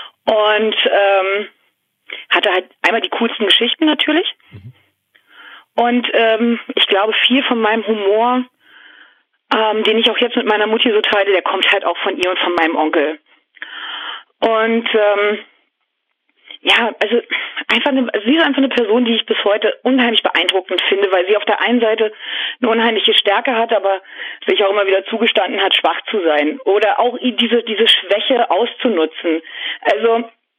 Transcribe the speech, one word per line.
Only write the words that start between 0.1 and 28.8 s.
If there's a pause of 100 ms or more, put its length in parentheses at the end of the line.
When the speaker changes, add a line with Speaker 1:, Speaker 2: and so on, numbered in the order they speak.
Speaker 1:
Und, (100)
ähm, (840)
hatte
halt (200)
einmal
die
coolsten
Geschichten
natürlich. (160)
Speaker 2:
Mhm. (1040)
Speaker 1:
Und,
ähm, (160)
ich
glaube, (120)
viel
von
meinem
Humor, (1120)
ähm,
den
ich
auch
jetzt
mit
meiner
Mutti
so
teile,
der
kommt
halt
auch
von
ihr
und
von
meinem
Onkel. (1200)
Und,
ähm, (1200)
ja,
also (460)
einfach
eine,
also
sie
ist
einfach
eine
Person,
die
ich
bis
heute
unheimlich
beeindruckend
finde,
weil
sie
auf
der
einen
Seite (480)
eine
unheimliche
Stärke
hat,
aber (440)
sich
auch
immer
wieder
zugestanden
hat,
schwach (100)
zu
sein
oder
auch
i-,
diese,
diese
Schwäche
auszunutzen. (400)